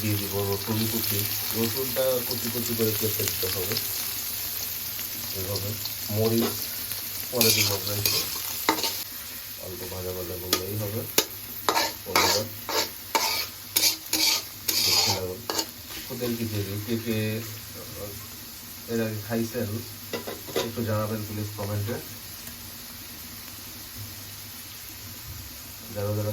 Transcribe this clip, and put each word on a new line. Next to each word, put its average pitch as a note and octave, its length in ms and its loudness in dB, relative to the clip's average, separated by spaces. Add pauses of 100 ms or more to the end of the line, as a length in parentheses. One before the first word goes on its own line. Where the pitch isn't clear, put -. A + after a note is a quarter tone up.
দিয়ে G#2+ 120 4
দিব G2 200 0 (160)
রসুন A2 420 2
কুচি, A2+ 260 2 (380)
রসুনটা B2 480 4 (220)
কুচি A#2+ 260 0
কুচি A#2+ 260 0
করে A2 220 6
কেটে G#2 220 2
দিতে - 240 0
হবে F#2 280 0 (1600)
এভাবে। G2 320 -2 (400)
মরিচ A2+ 460 4 (720)
পরে A#2 200 8
দিব G#2 220 6
আমরা G2 220 0
একটু, G#2 240 4 (1400)
অল্প F#2 320 -6
ভাজা F#2 160 -2
ভাজা F2+ 320 -4
করলেই F#2 340 2
হবে। G#2+ 240 0 (1040)
বন্ধুরা, - 360 6 (2250)
দেখতে - 440 6
থাকুন। F#2 260 0 (680)
খুদের B2 300 0
খিচুড়ি G#2 360 0 (120)
কে A#2 180 2
কে, G#2+ 360 2
আহ, - 1500 -8
এর A2+ 140 4
আগে G#2+ 120 0 (100)
খাইছেন A2+ 400 2 (1000)
একটু A2+ 180 0
জানাবেন G#2+ 380 2
প্লিজ G#2 340 -2
কমেন্টে। G#2 400 0 (4000)
যারা G2+ 220 0
যারা G#2 160 0